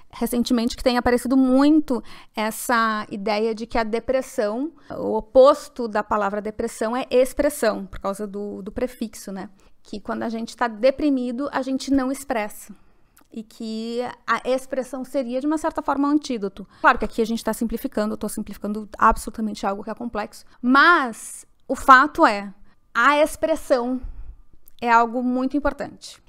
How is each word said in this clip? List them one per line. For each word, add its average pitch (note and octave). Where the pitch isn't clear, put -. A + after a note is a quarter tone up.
recentemente A#3+
que -
tem B3
aparecido B3
muito C4+
essa A3
ideia G#3+
de A3+
que -
a A3+
depressão, A#3
o G3+
oposto B3+
da G#3
palavra G#3
depressão A3
é B3+
expressão, B3
por -
causa G3+
do, G3+
do G3
prefixo, A#3
né? G3
Que -
quando A3
a A3+
gente A3+
tá B3
deprimido, B3+
a C4+
gente C4
não C4
expressa. G#3
E A3+
que A3+
a A3+
expressão C4
seria, B3
de C4+
uma D#4
certa D#4
forma, C#4+
um C#4+
antídoto. G#3+
Claro -
que A3
aqui -
a A3+
gente A3+
tá A3
simplificando, A3
eu G#3+
tô G#3+
simplificando G#3
absolutamente A3
algo G3+
que -
é G#3+
complexo. A3+
Mas C#4
o B3
fato C#4+
é, G3+
a C4+
expressão C4+
é A#3+
algo A#3
muito B3+
importante. -